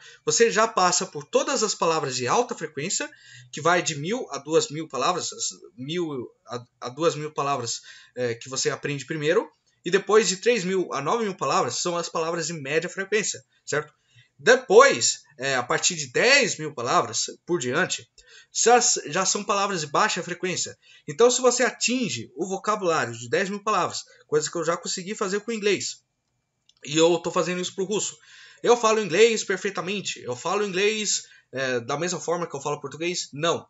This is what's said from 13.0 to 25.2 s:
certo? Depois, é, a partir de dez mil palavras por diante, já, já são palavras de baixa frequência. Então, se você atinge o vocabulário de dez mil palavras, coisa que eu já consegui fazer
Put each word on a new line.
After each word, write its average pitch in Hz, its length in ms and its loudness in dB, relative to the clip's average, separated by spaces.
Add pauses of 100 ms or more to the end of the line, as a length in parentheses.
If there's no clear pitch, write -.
certo? - 280 -4 (440)
Depois, 208 840 6 (160)
é, 135 180 -2
a 123 80 0
partir 160 320 0
de 151 120 -8
dez 220 500 2
mil 151 160 -8
palavras 127 540 -2 (180)
por 175 120 -2
diante, 139 480 -2 (460)
já, 233 280 6 (260)
já 185 200 -2
são 208 180 -2
palavras 196 380 0
de 147 60 -6
baixa 175 340 0
frequência. 170 560 -6 (300)
Então, 226 240 4
se 247 80 2
você 254 240 2
atinge 208 720 -2
o 175 100 -4
vocabulário 180 680 -2
de 117 160 -12
dez 180 200 0
mil 202 140 -8
palavras, 190 400 -2 (240)
coisa 151 240 0
que 170 60 -6
eu 160 80 -4
já 170 100 0
consegui 190 400 -8
fazer 202 240 -4